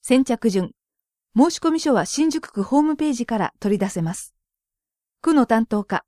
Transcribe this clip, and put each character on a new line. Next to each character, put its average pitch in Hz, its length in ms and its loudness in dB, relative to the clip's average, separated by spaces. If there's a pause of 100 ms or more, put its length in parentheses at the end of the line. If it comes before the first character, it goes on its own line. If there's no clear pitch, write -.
先 262 200 4
着 233 260 0
順。 185 220 -2 (640)
申 311 140 6
し - 80 -10
込 330 120 0
み 320 80 0
書 302 140 0
は 180 140 2
新 311 240 0
宿 311 200 -8
区 196 120 -4
ホ 269 160 2
ー - 20 4
ム 302 140 2
ペ 302 160 -2
ー - 20 -2
ジ 240 140 -6
か 226 100 -4
ら 180 220 -4
取 208 140 0
り 208 40 0
出 196 120 -2
せ 180 120 -6
ま 165 140 -4
す。 - 180 -18 (880)
区 320 140 0
の 262 100 4
担 226 220 0
当 208 160 -4
課 - 240 -6